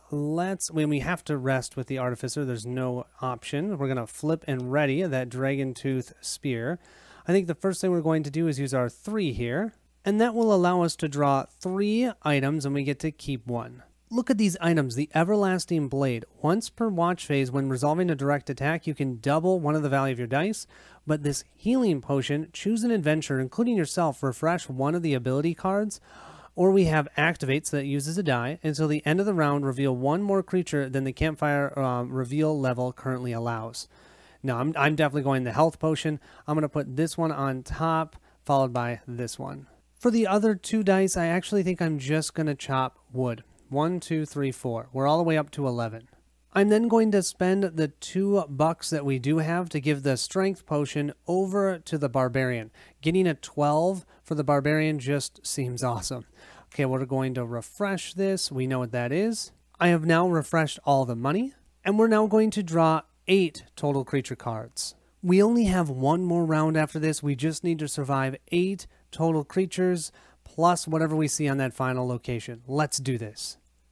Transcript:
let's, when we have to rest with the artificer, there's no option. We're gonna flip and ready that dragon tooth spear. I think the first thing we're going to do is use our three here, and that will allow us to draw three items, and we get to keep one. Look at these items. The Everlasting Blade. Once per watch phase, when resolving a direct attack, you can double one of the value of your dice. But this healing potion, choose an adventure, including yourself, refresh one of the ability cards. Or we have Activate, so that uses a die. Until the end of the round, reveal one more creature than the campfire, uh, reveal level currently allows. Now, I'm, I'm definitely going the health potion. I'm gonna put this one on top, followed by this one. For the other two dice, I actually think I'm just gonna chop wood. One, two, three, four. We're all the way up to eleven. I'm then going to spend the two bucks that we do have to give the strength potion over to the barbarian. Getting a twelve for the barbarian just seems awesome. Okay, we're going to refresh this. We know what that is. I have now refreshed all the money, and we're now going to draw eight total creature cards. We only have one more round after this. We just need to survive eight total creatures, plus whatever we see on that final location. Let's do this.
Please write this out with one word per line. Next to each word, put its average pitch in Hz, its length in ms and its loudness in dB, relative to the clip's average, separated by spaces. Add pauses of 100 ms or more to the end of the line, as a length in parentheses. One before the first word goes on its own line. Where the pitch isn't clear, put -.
let's, 165 640 -4
when 156 160 0
we 147 120 2
have 160 260 -4
to 147 120 -2
rest 131 380 -2
with 131 120 -6
the 135 100 -6
artificer, 127 480 -4
there's 120 200 -6
no 123 400 -4 (160)
option. 147 560 -4
We're 139 120 -2
gonna 123 180 -4
flip 156 400 -4
and 127 240 -4
ready 143 320 2
that 131 260 -2
dragon 135 440 -2
tooth 131 480 -4
spear. 127 580 -6 (480)
I 175 60 2
think 190 140 2
the 165 80 -2
first 190 260 -4
thing 185 100 0
we're 175 100 2
going 156 220 2
to 143 80 -8
do 165 160 0
is 139 120 -2
use 139 140 -4
our 123 140 2
three 196 460 -4
here, 123 400 -4 (320)
and 208 160 2
that 233 120 2
will 226 200 2
allow 180 300 4
us 165 140 0
to 160 120 -2
draw 139 360 2 (140)
three 208 500 0 (140)
items, 143 420 0
and 139 80 -2
we 143 100 -2
get 139 160 -4
to 156 120 -4
keep 131 340 -8
one. 120 380 -8 (320)
Look 247 140 0
at 240 80 2
these 196 240 4
items. 156 340 2
The 143 180 -2
Everlasting 180 760 2
Blade. 131 340 0 (180)
Once 180 280 0
per - 180 -2
watch 175 380 0
phase, 135 260 0
when 135 160 0
resolving 147 420 0
a 160 60 0
direct 139 340 -2
attack, 143 380 -4
you 151 80 -2
can 131 240 -4
double 160 400 2
one 151 160 2
of 156 80 0
the 143 60 0
value 135 240 2
of 117 40 -8
your 123 80 -4
dice. 151 400 -2 (400)
But 151 180 0
this 143 200 -2 (100)
healing 220 460 2
potion, 143 540 -2
choose 220 320 -2
an 240 60 2
adventure, 151 500 0
including 233 340 0
yourself, 160 480 -2
refresh 160 460 -2
one 135 260 0
of 175 60 -2
the 160 120 0
ability 131 400 0
cards. 196 460 -2 (560)
Or 185 160 4
we 190 140 6
have 156 320 2
Activate, 151 500 0
so - 80 -2
that 139 120 -2
uses 143 300 -2
a 202 60 0
die. 127 400 0
Until 156 240 0
the 151 180 -2
end 160 140 2
of 202 60 0
the 208 80 0
round, 147 320 2
reveal 135 280 0
one 143 300 0
more 196 180 2
creature 160 460 -2
than 135 160 -2
the 135 80 -2
campfire, 147 640 0
uh, 123 260 0
reveal 131 540 0
level 127 360 -2
currently 127 400 -6
allows. 117 560 -6 (520)
Now, 123 180 -2
I'm, 147 180 0
I'm 147 180 4
definitely 143 280 0
going 131 200 0
the 123 80 -4
health 151 260 2
potion. 156 440 -2 (260)
I'm 151 80 0
gonna 151 140 0
put 131 260 -4
this 160 220 -2
one 160 160 0
on 135 300 -4
top, 160 520 -2 (300)
followed 135 260 2
by 120 340 -4
this 120 320 -8
one. 139 300 -12 (320)
For 247 100 2
the 226 160 4
other 208 300 4
two 220 280 -2
dice, 190 340 4
I 170 80 0
actually 180 380 0
think 180 180 0
I'm 156 180 0
just 147 340 -2
gonna 151 220 0
chop 131 420 -2 (140)
wood. 123 320 -2 (240)
One, 160 320 0
two, 156 280 -2
three, 139 240 -2
four. 120 420 -6
We're 135 140 0
all 151 100 4
the 175 60 2
way 160 160 2
up 147 120 -2
to 139 160 -2
eleven. 117 400 -4 (460)
I'm 202 160 6
then 220 180 4
going 220 240 4
to 196 120 2
spend 190 400 0
the 160 240 0
two 190 600 0
bucks 151 440 -2
that 151 120 -2
we 139 140 0
do 143 220 0
have 170 300 -2
to 151 120 -4
give 139 220 0
the 135 140 2
strength 190 500 -2
potion 147 460 -2 (120)
over 190 540 0
to - 180 -6
the 143 100 0
barbarian. 127 600 0 (320)
Getting 180 240 2
a 165 80 2
twelve 156 720 0 (160)
for - 140 -6
the 147 80 0
barbarian 151 560 2
just 135 460 -4
seems 123 380 -4
awesome. 120 440 -4 (440)
Okay, 143 140 0
we're 131 200 0
going 131 280 -2
to 123 100 -4
refresh 120 720 -6
this. 190 380 -2
We 131 160 -2
know 131 100 0
what 123 140 -4
that 120 200 -2
is. 214 400 -2 (280)
I 175 80 4
have 170 180 4
now 170 220 4
refreshed 160 580 0
all 135 200 4
the 120 100 -2
money, 165 380 -2 (300)
and 202 140 2
we're 226 100 6
now 214 200 6
going 220 240 4
to 214 120 -2
draw 160 380 4 (260)
eight 185 360 2 (120)
total 139 300 -2
creature 131 300 -2
cards. - 580 -8 (300)
We 185 180 6
only 233 240 6
have 180 240 2
one 139 340 2
more 170 220 2
round 156 320 2
after 156 220 0
this. 151 240 -2
We 143 120 0
just 147 280 -4
need 170 160 0
to 151 80 -4
survive 135 500 -2 (140)
eight 185 340 0 (260)
total 160 320 0
creatures, 180 680 -2 (320)
plus 170 440 2
whatever 160 280 0
we 156 120 2
see 147 220 -2
on 139 80 0
that 131 160 -2
final 127 340 -2
location. 120 600 -6
Let's 143 320 -2
do 131 180 -2
this. 107 400 -12 (340)